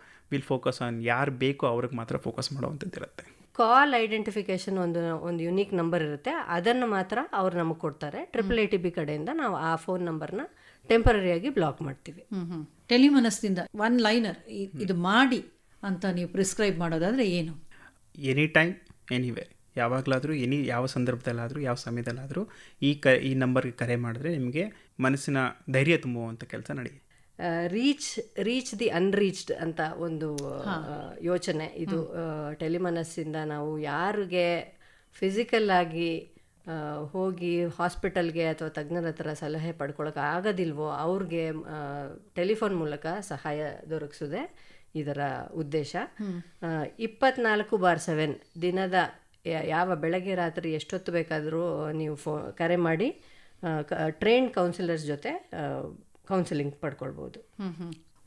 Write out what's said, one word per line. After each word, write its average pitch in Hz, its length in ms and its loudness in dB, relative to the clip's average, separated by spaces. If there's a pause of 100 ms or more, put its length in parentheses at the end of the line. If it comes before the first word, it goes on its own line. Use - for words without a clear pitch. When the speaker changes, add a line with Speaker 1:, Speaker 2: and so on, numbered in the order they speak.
(320)
Speaker 1:
we'll 139 220 -4
focus 127 240 0
on 117 280 -4
ಯಾರು 127 260 2
ಬೇಕೋ 135 360 0
ಅವ್ರಿಗೆ 120 280 0
ಮಾತ್ರ 117 220 -4
ಫೋಕಸ್ - 360 -4
ಮಾಡೋವಂಥದ್ದು 139 440 -6
ಇರುತ್ತೆ. - 440 -16 (140)
Speaker 2:
ಕಾಲ್ 254 400 6
ಐಡೆಂಟಿಫಿಕೇಶನ್ 202 840 0
ಒಂದು, 170 380 0
ಒಂದು 165 280 -4
ಯುನೀಕ್ 190 300 0
ನಂಬರ್ 170 300 2
ಇರುತ್ತೆ, 147 280 -4 (160)
ಅದನ್ನು 233 400 2
ಮಾತ್ರ 196 300 0 (160)
ಅವ್ರು 185 240 2
ನಮಗೆ 160 220 0
ಕೊಡ್ತಾರೆ. 151 380 -4
Speaker 3:
ಹ್ಮ್. 330 100 -8
Speaker 2:
ಟ್ರಿಪಲ್ 226 320 0
ಐ 214 60 4
ಟಿ 196 120 2
ಬಿ 175 140 0
ಕಡೆಯಿಂದ 151 420 -2
ನಾವು 254 220 0
ಆ 160 200 0
ಫೋನ್ 180 300 -2
ನಂಬರ್ನ 160 360 -4 (460)
ಟೆಂಪರರಿಯಾಗಿ 208 600 6
ಬ್ಲಾಕ್ 165 320 0
ಮಾಡ್ತೀವಿ. 151 400 -10
Speaker 3:
ಹ್ಮ್, 180 300 -6
ಹ್ಮ್. 156 160 -6 (200)
ಟೆಲಿಮನಸ್‌ನಿಂದ 240 720 6 (160)
ಒನ್ 233 260 4
ಲೈನರ್, 214 480 2
ಇ-, 202 160 -6
Speaker 1:
ಹ್ಮ್. 175 160 -8
Speaker 3:
ಇದು 185 140 0
ಮಾಡಿ 220 500 4 (380)
ಅಂತ 190 220 -4
ನೀವು 175 240 0
ಪ್ರಿಸ್ಕ್ರೈಬ್ 190 500 0
ಮಾಡೋದಾದ್ರೆ 175 520 2
ಏನು? 165 220 -2 (680)
Speaker 1:
Anytime, 156 520 4 (380)
anywhere, 123 460 -2 (200)
ಯಾವಾಗ್ಲಾದ್ರೂ, 131 560 0
ಎನಿ, 135 340 0
ಯಾವ 123 180 0
ಸಂದರ್ಭದಲ್ಲಾದ್ರೂ, 123 720 -2
ಯಾವ 127 160 -2
ಸಮಯದಲ್ಲಾದ್ರೂ 123 760 -6 (320)
ಈ 143 120 4
ಕ-, 143 140 2
ಈ 131 260 6
ನಂಬರ್ಗೆ 131 380 2
ಕರೆ 120 240 -2
ಮಾಡಿದ್ರೆ 120 420 -2
ನಿಮ್ಗೆ 135 280 -2 (340)
ಮನಸ್ಸಿನ 135 380 2 (340)
ಧೈರ್ಯ 147 260 6
ತುಂಬುವಂಥ 117 460 -4
ಕೆಲಸ 117 280 -10
ನಡೆಯುತ್ತೆ. 139 400 -10 (280)
Speaker 2:
ಆ, 170 280 -2
reach, 247 520 0 (200)
reach 240 360 -2
the 220 140 2 (100)
unreached 196 540 2
ಅಂತ 165 260 -4 (180)
ಒಂದು, 147 640 -4
Speaker 3:
ಹಾ. 202 100 -4
Speaker 2:
ಆ, 151 500 -6
ಯೋಚನೆ 170 540 -2
ಇದು. 165 280 -2
Speaker 3:
ಹ್ಮ್. 156 460 -6
Speaker 2:
ಆ, 151 40 -6
ಟೆಲಿಮನಸ್ಸಿಂದ 165 840 -2 (100)
ನಾವು 151 340 -4
ಯಾರಿಗೆ 175 1000 -2 (340)
ಫಿಸಿಕಲ್ 214 560 2
ಆಗಿ, 165 640 0 (340)
ಆ, 151 280 -6
ಹೋಗಿ 175 720 -2
ಹಾಸ್ಪಿಟಲ್‌ಗೆ 170 800 0
ಅಥವಾ 160 240 -2
ತಜ್ಞರ 165 380 -4
ಹತ್ರ 156 260 -4
ಸಲಹೆ 156 380 -4
ಪಡ್ಕೊಳಕ್ 147 460 -6
ಆಗೋದಿಲ್ವೋ, 160 720 0
ಅವ್ರಿಗೆ, 165 600 -2
ಆ, 156 240 -8 (640)
ಟೆಲಿಫೋನ್ 202 420 2
ಮೂಲಕ 151 280 -4 (160)
ಸಹಾಯ 151 420 -4 (260)
ದೊರಕಿಸೋದೇ 151 680 -6 (400)
ಇದರ 147 240 -4 (340)
ಉದ್ದೇಶ. 151 420 -4 (220)
Speaker 3:
ಹ್ಮ್. 185 240 -4 (220)
Speaker 2:
ಆ, 160 220 -2 (140)
ಇಪ್ಪತ್ನಾಲ್ಕು 220 800 2
ಬಾರ್ 175 220 6
ಸೆವೆನ್ 156 600 -2
ದಿನದ 180 320 0 (540)
ಯ-, 160 220 -2
ಯಾವ 175 260 2
ಬೆಳಗ್ಗೆ 180 400 0
ರಾತ್ರಿ 170 380 -2
ಎಷ್ಟೊತ್ತು 180 380 -4
ಬೇಕಾದ್ರೂ 160 800 -2
ನೀವು 156 240 -2
ಫೋ-, 151 420 -6
ಕರೆ 170 180 2
ಮಾಡಿ, 170 360 2 (520)
ಆ, 156 180 -2
ಕ-, 147 120 -4 (160)
ಟ್ರೈನ್ಡ್ 233 440 4
ಕೌನ್ಸಿಲರ್ಸ್ 175 520 0
ಜೊತೆ, 240 480 -6
ಆ, 139 280 -4 (460)
ಕೌನ್ಸಿಲಿಂಗ್ 165 480 0
ಪಡ್ಕೊಳ್ಬೋದು. 143 640 -8
Speaker 3:
ಹ್ಮ್, 185 360 -10
ಹ್ಮ್. 170 180 -10 (340)